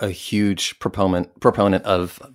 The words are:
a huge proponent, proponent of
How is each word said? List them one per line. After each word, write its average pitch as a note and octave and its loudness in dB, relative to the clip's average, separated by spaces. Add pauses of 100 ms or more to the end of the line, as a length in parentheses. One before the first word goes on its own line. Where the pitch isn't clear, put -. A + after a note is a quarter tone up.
a G#2+ -2
huge G2+ -2
proponent, F#2 -2
proponent G2+ 2
of F2+ -2 (140)